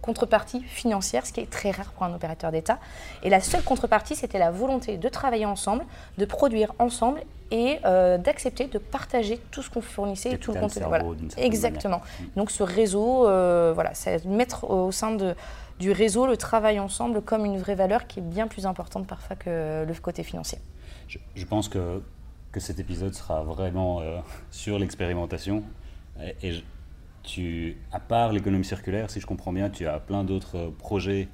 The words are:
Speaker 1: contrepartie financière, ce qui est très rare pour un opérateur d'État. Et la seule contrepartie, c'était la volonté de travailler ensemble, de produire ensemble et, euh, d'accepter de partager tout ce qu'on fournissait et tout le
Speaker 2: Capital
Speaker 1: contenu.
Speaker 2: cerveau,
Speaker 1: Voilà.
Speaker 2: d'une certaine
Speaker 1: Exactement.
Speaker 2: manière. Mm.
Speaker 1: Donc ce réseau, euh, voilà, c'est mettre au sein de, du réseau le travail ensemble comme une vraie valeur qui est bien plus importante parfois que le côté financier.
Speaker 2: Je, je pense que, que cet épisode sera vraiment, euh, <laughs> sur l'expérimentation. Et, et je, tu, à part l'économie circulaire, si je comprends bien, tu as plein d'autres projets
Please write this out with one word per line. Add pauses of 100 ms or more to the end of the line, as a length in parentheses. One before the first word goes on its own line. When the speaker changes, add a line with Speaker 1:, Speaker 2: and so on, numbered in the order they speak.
Speaker 1:
contrepartie
financière,
ce
qui
est
très
rare
pour
un
opérateur
d'État. (440)
Et
la
seule
contrepartie,
c'était
la
volonté
de
travailler
ensemble, (360)
de
produire
ensemble (280)
et,
euh,
d'accepter
de
partager (120)
tout
ce
qu'on
fournissait
et
tout
le
Speaker 2:
Capital
Speaker 1:
contenu.
Speaker 2:
cerveau, (180)
Speaker 1:
Voilà.
Speaker 2:
d'une
certaine
Speaker 1:
Exactement.
Speaker 2:
manière.
Mm.
Speaker 1:
Donc
ce
réseau,
euh,
voilà,
c'est
mettre
au
sein
de, (460)
du
réseau
le
travail
ensemble
comme
une
vraie
valeur
qui
est
bien
plus
importante
parfois
que
le
côté
financier. (500)
Speaker 2:
Je, (180)
je
pense
que, (500)
que
cet
épisode
sera
vraiment,
euh, (160)
<laughs>
sur
l'expérimentation. (800)
Et,
et
je, (640)
tu, (120)
à
part
l'économie
circulaire,
si
je
comprends
bien,
tu
as
plein
d'autres
projets